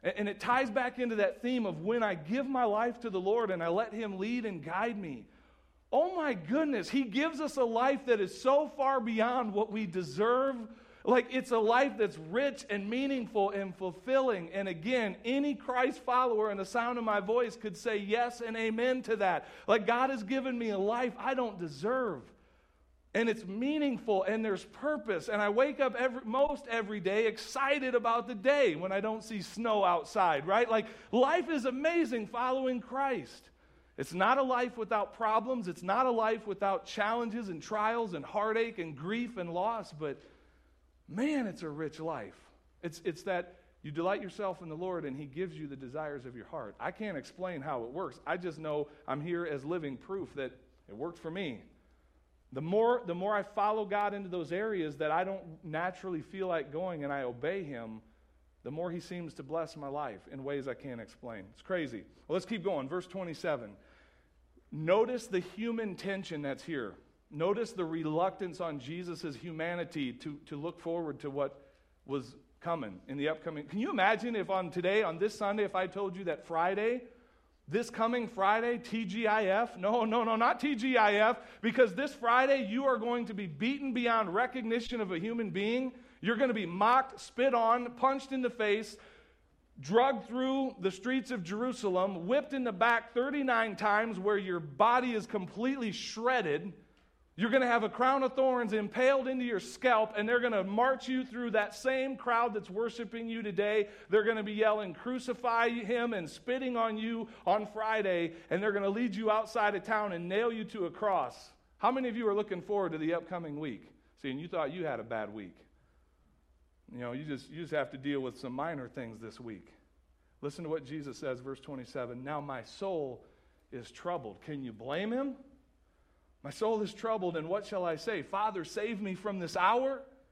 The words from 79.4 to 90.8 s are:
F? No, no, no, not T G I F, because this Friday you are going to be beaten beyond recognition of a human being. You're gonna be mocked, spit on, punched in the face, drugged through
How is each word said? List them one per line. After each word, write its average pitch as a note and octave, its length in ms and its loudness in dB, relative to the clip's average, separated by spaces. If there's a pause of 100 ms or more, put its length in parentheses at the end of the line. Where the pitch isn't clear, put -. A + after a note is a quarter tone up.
F? G#3+ 320 2
No, G#3+ 280 2
no, A3+ 180 2
no, A3+ 120 2
not A#3+ 240 4
T C#4+ 160 2
G B3 220 2
I G#3 160 8 (160)
F, A#3+ 80 2 (240)
because A3 340 4
this C#4 180 -2
Friday B3+ 560 4
you B3+ 160 0
are B3+ 120 4
going A#3+ 300 0
to A3 60 -6
be G3 140 -4
beaten B3+ 460 -2
beyond A3+ 420 2
recognition A#3 640 0
of F#3+ 100 -2
a F3 60 -2
human A3 320 -2
being. A3+ 440 0 (280)
You're A3 140 0
gonna B3+ 180 2
be G#3 120 -2
mocked, A3 560 2
spit B3 340 2
on, A#3+ 360 4
punched C4+ 420 0
in C4 80 -2
the B3 80 0
face, G#3+ 480 0 (840)
drugged A3 480 4
through C4 540 0